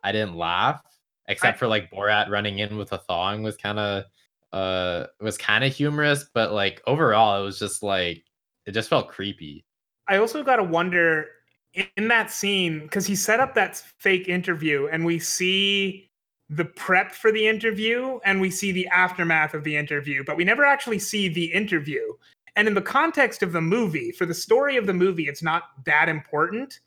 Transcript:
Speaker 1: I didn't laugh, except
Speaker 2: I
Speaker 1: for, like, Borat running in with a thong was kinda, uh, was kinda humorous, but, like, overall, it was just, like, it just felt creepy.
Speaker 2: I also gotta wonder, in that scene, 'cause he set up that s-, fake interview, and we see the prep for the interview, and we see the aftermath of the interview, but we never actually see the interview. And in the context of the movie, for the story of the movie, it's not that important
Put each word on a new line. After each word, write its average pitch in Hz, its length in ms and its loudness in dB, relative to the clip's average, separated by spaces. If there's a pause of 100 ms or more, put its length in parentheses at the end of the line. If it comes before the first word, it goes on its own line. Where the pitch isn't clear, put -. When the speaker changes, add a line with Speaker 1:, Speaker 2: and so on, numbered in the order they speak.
Speaker 1:
I 98 80 0
didn't 104 240 -2
laugh, 90 460 0 (440)
except 113 300 0
Speaker 2:
I - 20 -18
Speaker 1:
for, 127 80 -2
like, 107 240 0
Borat 104 400 2
running 104 300 -2
in 104 180 -4
with 101 140 -6
a 95 60 -6
thong 92 440 -2
was 107 140 -4
kinda, 101 500 -4 (460)
uh, 92 540 -2 (140)
was 104 160 -4
kinda 110 320 2
humorous, 147 640 0
but, 110 200 0
like, 98 340 -2
overall, 110 560 4
it - 20 -2
was 98 140 -8
just, - 240 -6
like, 92 420 -2 (420)
it 104 60 -12
just 107 160 -4
felt 131 200 0
creepy. 85 560 -12 (440)
Speaker 2:
I 196 100 2
also 226 260 -2
gotta 247 180 2
wonder, 170 680 0 (680)
in 214 120 -2
that 226 220 2
scene, 175 580 -2
'cause 190 180 -2
he 202 100 -2
set 220 240 0
up 262 140 0
that 196 180 2
s-, - 260 -18
fake 185 300 0
interview, 160 580 0
and 160 180 -2
we 170 140 0
see 190 880 -2 (400)
the 151 160 -2
prep 185 480 0
for - 200 2
the 214 160 2
interview, 226 760 0
and 196 160 2
we 190 100 2
see 190 220 -2
the 180 160 -2
aftermath 175 640 2
of 151 120 -6
the 151 120 -2
interview, 143 480 -2
but 147 120 -4
we 170 80 2
never 233 200 4
actually 277 360 2
see 202 280 -2
the 170 240 0
interview. 147 640 -2 (400)
And 214 140 4
in 208 60 2
the 196 60 2
context 285 600 0
of 180 100 -2
the 170 80 0
movie, 165 520 0
for - 140 -2
the 170 60 -4
story 262 460 2
of 208 80 -2
the 190 80 0
movie, 175 340 2
it's 139 140 -8
not 165 420 -4
that 156 240 4
important 165 800 -2